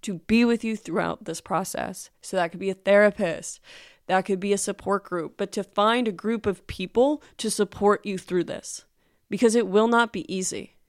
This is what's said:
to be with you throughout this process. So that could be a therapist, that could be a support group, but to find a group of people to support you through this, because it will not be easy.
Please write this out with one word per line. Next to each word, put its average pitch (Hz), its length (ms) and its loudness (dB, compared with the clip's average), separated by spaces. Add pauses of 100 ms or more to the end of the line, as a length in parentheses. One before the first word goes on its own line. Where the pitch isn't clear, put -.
to 202 120 -6
be 226 300 2
with 233 180 0
you 220 120 -4
throughout 170 500 -6
this 165 160 -10
process. - 720 -6 (100)
So - 160 -6
that 170 140 -2
could 170 80 -14
be 190 100 -4
a 190 60 -4
therapist, 202 840 2 (460)
that 185 200 2
could 190 140 -2
be 202 140 0
a 196 40 0
support 196 460 -4
group, 170 340 -6
but 196 160 -6
to 202 100 -6
find 226 440 2
a 214 40 -2
group 208 340 -4
of 196 220 -4
people 262 560 0 (140)
to 220 120 -4
support 202 560 0
you 196 140 -4
through 175 240 -2
this, - 420 -10 (460)
because 220 240 4
it 226 120 4
will 208 200 4
not 233 260 2
be - 180 -8
easy. 185 440 -6 (140)